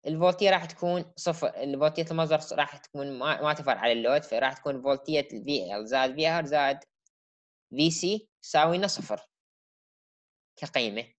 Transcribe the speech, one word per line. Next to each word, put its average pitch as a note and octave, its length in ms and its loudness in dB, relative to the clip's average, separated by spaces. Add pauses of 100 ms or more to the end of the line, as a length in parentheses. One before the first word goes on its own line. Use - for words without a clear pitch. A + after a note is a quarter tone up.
الفولتية F3 440 4
راح F3 140 2
تكون F3 520 -4
صفر، D#3+ 320 -2
الفولتية C#3+ 600 0
المصدر D#3 300 2 (180)
راح C#3+ 180 -2
تكون C#3 420 -8
ما، C#3+ 240 -2
ما D3+ 100 2
تفعل C#3 260 0
على A#2+ 140 4
اللود، A#2+ 320 2
فراح C3 280 0
تكون C3 300 -6
فولتية C#3 500 0
الفي G#2+ 440 -4
ال A2 100 -6
زائد C3 280 0
في D#3 140 2
ار E3 160 0
زائد C#3 340 2 (920)
في D3+ 200 2
سي G3 380 -2 (140)
تساوي E3 360 2
لنا G3+ 80 0
صفر - 420 -6 (1300)
كقيمة. A#2 460 -4 (160)